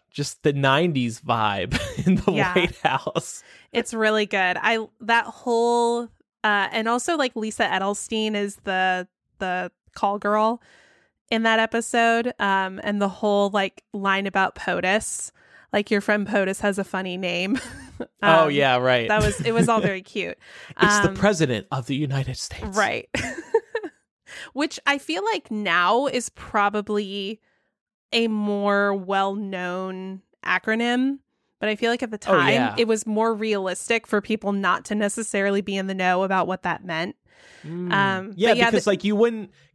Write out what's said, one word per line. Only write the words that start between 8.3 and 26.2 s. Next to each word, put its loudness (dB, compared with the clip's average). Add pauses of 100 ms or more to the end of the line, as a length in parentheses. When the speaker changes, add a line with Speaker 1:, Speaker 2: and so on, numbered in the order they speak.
Speaker 2:
is -4
the, 0 (300)
the -6 (220)
call -2
girl. 0 (720)
In 0
that 4
episode, 2
um, 0
and -2
the 2
whole, 2
like, -2 (100)
line 0
about 0
potus, -2 (420)
like, -2
"Your 2
friend 0
potus 0
has 0
a -4
funny -6
name." -2
<laughs> -14 (520)
Speaker 1:
Oh, 6
Speaker 2:
Um, 2
Speaker 1:
yeah, 4
right. 4
Speaker 2:
that 2
was, 0
it -2
was 4
all 4
Speaker 1:
<laughs> -
Speaker 2:
very -2
cute. -8 (420)
Speaker 1:
It's 6
the 4
Speaker 2:
Um, -4
Speaker 1:
president 2
of -4
the -2
United -4
States. -8
Speaker 2:
Right. 0
<laughs> -8
Which -4
I 2
feel -6
like -4
now 2
is -2